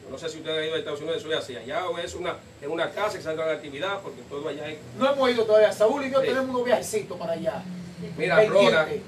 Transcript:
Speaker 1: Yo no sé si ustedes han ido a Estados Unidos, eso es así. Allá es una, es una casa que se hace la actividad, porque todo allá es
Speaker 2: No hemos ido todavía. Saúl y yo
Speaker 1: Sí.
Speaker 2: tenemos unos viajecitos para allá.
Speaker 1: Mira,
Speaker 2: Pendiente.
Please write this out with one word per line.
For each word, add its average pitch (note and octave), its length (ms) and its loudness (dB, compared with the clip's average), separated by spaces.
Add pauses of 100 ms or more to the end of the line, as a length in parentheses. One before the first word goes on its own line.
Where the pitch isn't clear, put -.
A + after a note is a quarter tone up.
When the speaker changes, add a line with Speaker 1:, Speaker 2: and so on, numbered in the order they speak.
Speaker 1:
Yo - 60 -16
no C3+ 80 -10
sé E3 100 -6
si D#3+ 100 -8
ustedes D#3 200 -4
han D#3 80 -2
ido D#3+ 80 -2
a D#3 40 0
Estados D3 220 -6
Unidos, D#3+ 180 -4
eso D#3 140 -4
es D3+ 60 0
así. B2 180 -8
Allá C3 260 -4 (220)
es F#3 100 -10
una, F3 220 -6 (260)
es C#3+ 60 -8
una D#3+ 220 -2
casa G#3 260 -2
que - 60 -10
se D#3+ 60 -6
hace D#3 100 -4
la D#3+ 140 0
actividad, D#3 500 -4
porque B2 280 -12
todo C#3+ 180 -6
allá D3 220 -8
es D#3 80 -10 (200)
Speaker 2:
No C4+ 140 4
hemos C4 180 4
ido A3+ 140 2
todavía. G#3+ 280 8
Saúl C4+ 340 4
y B3+ 60 -4
yo C4+ 80 4
Speaker 1:
Sí. A#3 80 2
Speaker 2:
tenemos C4 220 0
unos B3 140 0
viajecitos G3+ 540 0
para E3+ 140 -4
allá. D#3+ 300 -4 (540)
Speaker 1:
Mira, - 200 2
Speaker 2:
Pendiente. G3 720 6